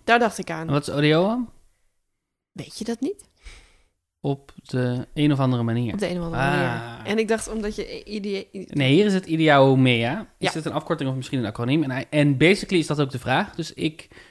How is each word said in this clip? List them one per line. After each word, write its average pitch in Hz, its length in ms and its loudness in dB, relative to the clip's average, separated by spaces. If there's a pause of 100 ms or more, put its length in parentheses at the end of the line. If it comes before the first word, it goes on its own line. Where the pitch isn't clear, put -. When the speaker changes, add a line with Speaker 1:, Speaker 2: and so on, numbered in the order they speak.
Speaker 1:
Daar 233 140 4
dacht 233 200 0
ik 185 120 -10
aan. 160 160 -10
Speaker 2:
En 156 60 -2
wat 147 160 0
is - 60 -6
Odeoam? 175 560 2 (1000)
Speaker 1:
Weet - 260 -14
je 214 60 -8
dat 233 160 -6
niet? 349 280 -6 (920)
Speaker 2:
Op 139 320 -6 (100)
de 123 520 -4
een 151 180 2
of 135 60 0
andere 127 240 2
manier. 117 300 -2
Speaker 1:
Op 196 60 -4
de 202 120 -2
een 180 80 -4
of 170 60 -6
andere 131 180 -4
Speaker 2:
Ah. 139 80 2
Speaker 1:
manier. 120 560 -4
En 214 120 0
ik 220 100 0
dacht, 220 200 -2
omdat 214 280 -6
je - 200 -10 (100)
i-, 208 80 -10
idea-, 196 380 -6
i-, 190 180 -12
Speaker 2:
Nee, 131 220 2
hier 196 140 6
is 196 80 2
het 185 120 -2
Ideaomea. 135 920 4 (180)
Is 185 100 -2
Speaker 1:
Ja. - 60 -4
Speaker 2:
het 156 100 -6
een 160 80 -6
afkorting 151 380 -4
of 131 60 -4
misschien 131 220 -6
een 117 80 -2
acroniem? 123 360 0
En 135 80 -4
hij, 127 200 -6
en 147 260 4
basically 175 440 2
is 147 60 -2
dat 151 140 -2
ook 135 100 -2
de 135 80 -6
vraag. 151 360 -2
Dus 165 180 -10
ik - 360 -8 (220)